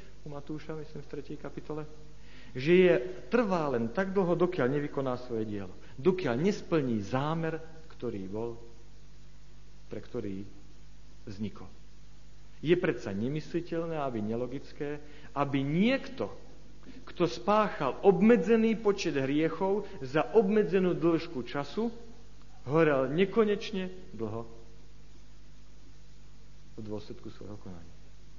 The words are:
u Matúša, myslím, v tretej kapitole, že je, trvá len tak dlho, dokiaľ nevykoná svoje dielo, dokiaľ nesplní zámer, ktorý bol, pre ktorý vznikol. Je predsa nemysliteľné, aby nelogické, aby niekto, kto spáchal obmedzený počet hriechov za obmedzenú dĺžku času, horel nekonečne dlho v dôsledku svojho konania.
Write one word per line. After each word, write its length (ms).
u 80
Matúša, 480
myslím, 240
v 160
tretej 240
kapitole, 480
že 240
je, 180
trvá 400
len 160
tak 240
dlho, 240
dokiaľ 320
nevykoná 560
svoje 240
dielo, 240
dokiaľ 480
nesplní 560
zámer, 560
ktorý 400
bol, 320
pre 160
ktorý 400
vznikol. 480
Je 160
predsa 400
nemysliteľné, 800
aby 240
nelogické, 800
aby 320
niekto, 640
kto 480
spáchal 720
obmedzený 760
počet 360
hriechov 720
za 320
obmedzenú 600
dĺžku 520
času, 440
horel 440
nekonečne 800
dlho 320
v 40
dôsledku 440
svojho 200
konania. 380